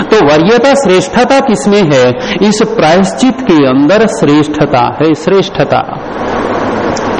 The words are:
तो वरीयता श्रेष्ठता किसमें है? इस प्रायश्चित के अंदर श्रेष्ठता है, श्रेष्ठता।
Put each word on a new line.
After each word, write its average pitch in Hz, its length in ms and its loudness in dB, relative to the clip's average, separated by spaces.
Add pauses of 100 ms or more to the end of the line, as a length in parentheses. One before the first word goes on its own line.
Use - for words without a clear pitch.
तो 208 240 2
वरीयता 226 480 2
श्रेष्ठता 226 680 2
किसमें 202 540 0
है? 127 160 4 (320)
इस 208 200 0
प्रायश्चित 185 760 0
के 151 260 2
अंदर 147 400 2
श्रेष्ठता 143 960 0
है, 156 120 2
श्रेष्ठता। 147 880 -2 (1200)